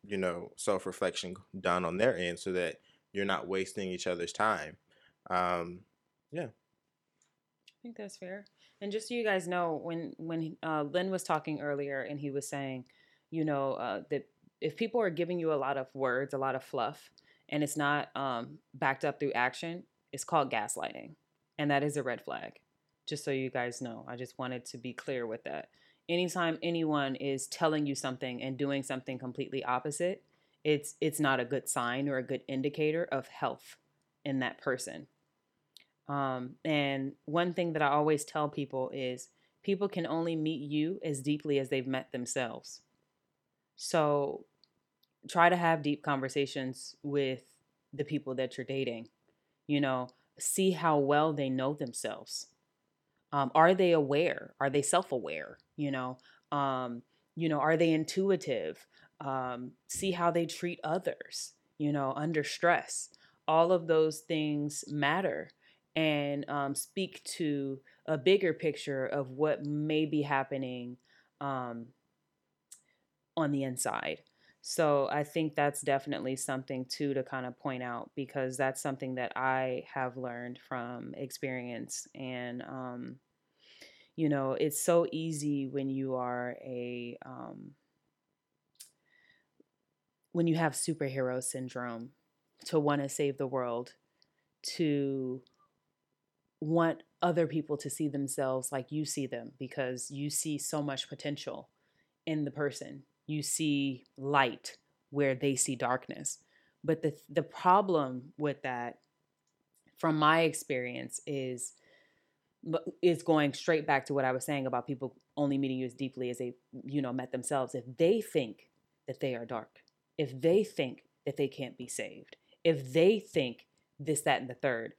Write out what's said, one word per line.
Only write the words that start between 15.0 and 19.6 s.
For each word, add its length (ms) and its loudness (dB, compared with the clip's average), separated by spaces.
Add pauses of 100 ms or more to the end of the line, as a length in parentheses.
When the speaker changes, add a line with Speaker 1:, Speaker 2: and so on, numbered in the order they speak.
Speaker 2:
are 100 2
giving 280 -2
you 140 2
a 40 4
lot 200 0
of 180 -4
words, 400 0
a 40 -2
lot 160 0
of 100 -4
fluff, 460 -4 (380)
and 140 0
it's 140 -2
not, 400 2
um, 420 -4 (160)
backed 300 0
up 140 -2
through 140 -2
action, 500 0 (300)